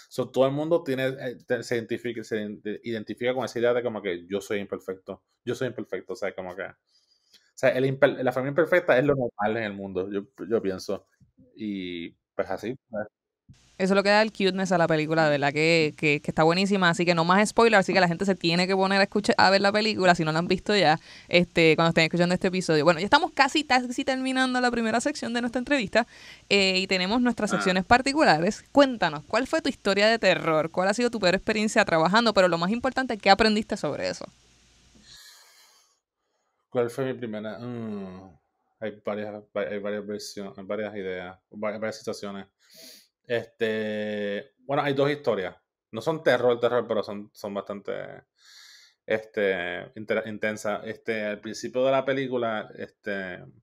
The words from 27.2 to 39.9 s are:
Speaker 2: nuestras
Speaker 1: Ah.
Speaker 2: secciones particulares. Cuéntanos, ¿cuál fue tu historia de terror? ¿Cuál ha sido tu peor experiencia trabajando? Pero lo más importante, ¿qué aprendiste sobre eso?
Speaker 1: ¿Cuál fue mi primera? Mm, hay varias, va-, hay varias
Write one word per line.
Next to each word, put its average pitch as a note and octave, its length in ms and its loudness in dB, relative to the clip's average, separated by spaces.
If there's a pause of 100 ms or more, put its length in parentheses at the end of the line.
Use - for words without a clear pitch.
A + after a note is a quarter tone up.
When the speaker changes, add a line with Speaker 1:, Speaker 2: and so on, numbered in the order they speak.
Speaker 2:
nuestras A3+ 300 0
Speaker 1:
Ah. F#3+ 60 0
Speaker 2:
secciones F#3 260 2
particulares. A#3+ 880 4
Cuéntanos, G#3 560 4
¿cuál B3 180 0
fue D#4+ 160 -2
tu C#4+ 60 -4
historia G3+ 400 2
de A3+ 120 4
terror? D#3 520 2
¿Cuál F#3 160 0
ha G#3 60 2
sido A#3+ 180 0
tu A3+ 80 -6
peor F3+ 160 2
experiencia G#3+ 480 0
trabajando? F#3+ 500 2
Pero F#3 140 6
lo E3+ 100 2
más F3 140 -2
importante, B3 460 -4
¿qué G3 120 0
aprendiste G#3+ 460 4
sobre C3+ 320 -6
eso? - 180 -6 (2500)
Speaker 1:
¿Cuál A#2+ 200 0
fue C3+ 140 -6
mi C3 100 -4
primera? G#2+ 460 -10
Mm, G2+ 800 -12 (400)
hay G#2 240 -10
varias, G#2+ 300 -8 (200)
va-, G2+ 160 -4
hay G#2 100 -6
varias G2+ 280 -8